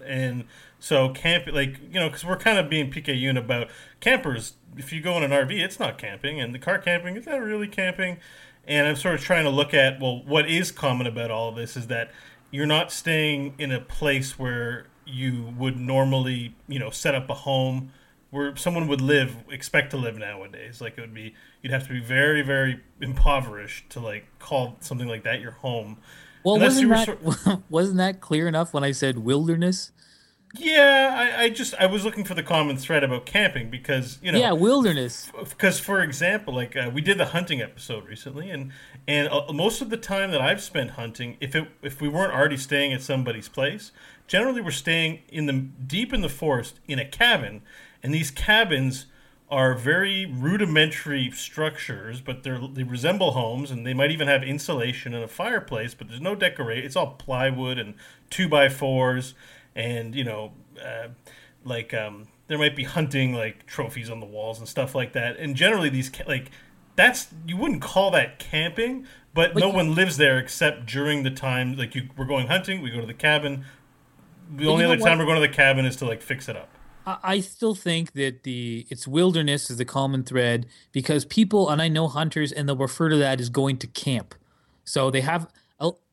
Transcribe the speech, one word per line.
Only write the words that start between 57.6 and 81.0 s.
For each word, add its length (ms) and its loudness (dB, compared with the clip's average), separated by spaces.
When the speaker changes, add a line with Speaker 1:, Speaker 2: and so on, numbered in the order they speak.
Speaker 1:
and 180 -8
two-by-fours, 1040 2
and, 380 -6
you 80 -4
know, 300 -8
uh, 280 -12
like, 280 -8
um, 360 -8
there 120 -4
might 180 2
be 80 -6
hunting, 500 0
like, 320 -6
trophies 420 -8
on 120 -12
the 60 -14
walls 340 -8
and 80 -14
stuff 260 -4
like 200 -2
that. 220 -2
And 200 -4
generally 320 4
these 220 -2
ca-, 180 -10
like, 240 -4
that's, 320 6
you 120 -6
wouldn't 260 -2
call 300 2
that 260 2
camping, 640 -4
but 180 4
Speaker 2:
But 80 2
Speaker 1:
no 100 6
Speaker 2:
you 40 0
Speaker 1:
one 220 2
lives 200 4
there 220 6
except 480 0
during 380 0
the 80 0
time, 440 -2
like, 200 -6
you, 200 -6
we're 80 -6
going 220 0
hunting, 360 -2
we 80 -6
go 100 -6
to 60 -6
the 80 -12
cabin. 500 2
The 120 -2
Speaker 2:
But 40 6
Speaker 1:
only 140 6
Speaker 2:
you 40 6
know 60 6
Speaker 1:
other 80 4
time 160 6
Speaker 2:
what? 80 2
Speaker 1:
we're 80 4
going 80 2
to 60 6
the 40 -10
cabin 340 6
is 100 -2
to, 100 -4
like, 160 -4
fix 260 -8
it 80 -8
up. 120 -14
Speaker 2:
I, 200 -6
I 160 2
still 340 -2
think 380 -2
that 320 -4
the, 460 -6
it's 180 -10
wilderness 640 2
is 80 -6
the 60 0
common 380 0
thread 440 2
because 320 0